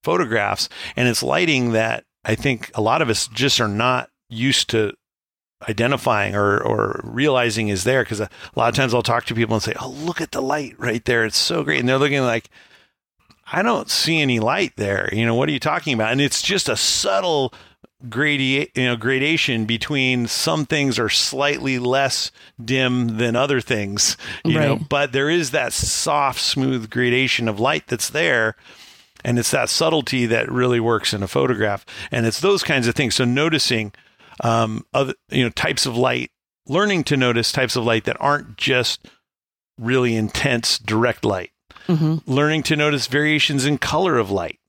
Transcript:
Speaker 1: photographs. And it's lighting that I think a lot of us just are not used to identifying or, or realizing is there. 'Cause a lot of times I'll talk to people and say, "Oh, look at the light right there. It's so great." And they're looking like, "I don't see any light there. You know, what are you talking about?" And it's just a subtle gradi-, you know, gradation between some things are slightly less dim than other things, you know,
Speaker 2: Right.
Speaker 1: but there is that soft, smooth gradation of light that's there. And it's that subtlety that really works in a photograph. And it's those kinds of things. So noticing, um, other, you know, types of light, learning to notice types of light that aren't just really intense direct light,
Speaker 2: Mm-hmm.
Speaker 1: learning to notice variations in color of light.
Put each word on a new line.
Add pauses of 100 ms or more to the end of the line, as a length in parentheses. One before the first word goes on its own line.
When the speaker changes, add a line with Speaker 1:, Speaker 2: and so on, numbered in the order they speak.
Speaker 1:
photographs. (280)
And
it's
lighting
that (200)
I
think
a
lot
of
us
just
are
not (200)
used
to (720)
identifying
or,
or
realizing
is
there.
'Cause
a (280)
lot
of
times
I'll
talk
to
people
and
say,
"Oh,
look
at
the
light
right
there.
It's
so
great."
And
they're
looking
like, (1000)
"I
don't
see
any
light
there.
You
know,
what
are
you
talking
about?"
And
it's
just
a
subtle (560)
gradi-,
you
know,
gradation
between
some
things
are
slightly
less (320)
dim
than
other
things, (260)
you
know,
Speaker 2:
Right.
Speaker 1:
but
there
is
that
soft,
smooth
gradation
of
light
that's
there. (680)
And
it's
that
subtlety
that
really
works
in
a
photograph. (260)
And
it's
those
kinds
of
things.
So
noticing, (520)
um,
other, (160)
you
know,
types
of
light, (380)
learning
to
notice
types
of
light
that
aren't
just (720)
really
intense
direct
light, (380)
Speaker 2:
Mm-hmm. (140)
Speaker 1:
learning
to
notice
variations
in
color
of
light. (100)